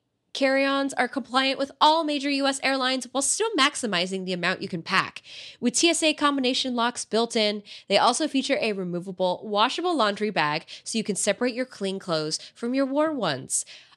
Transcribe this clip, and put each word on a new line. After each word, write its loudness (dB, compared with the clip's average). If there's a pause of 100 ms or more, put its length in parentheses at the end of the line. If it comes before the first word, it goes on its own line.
(340)
carry-ons 2
are 0
compliant 0
with -2
all 6
major 0
U 0
S 0
airlines 0
while 0
still 0
maximizing 0
the -4
amount 0
you -6
can -6
pack. -2 (400)
With 0
T 4
S 0
A 4
combination 0
locks -2
built 0
in, 2 (240)
they 4
also 4
feature 0
a 0
removable, -2
washable 0
laundry 0
bag 0 (200)
so -6
you 0
can -2
separate 0
your -4
clean -6
clothes -2 (160)
from -6
your 0
worn 0
ones. -2 (300)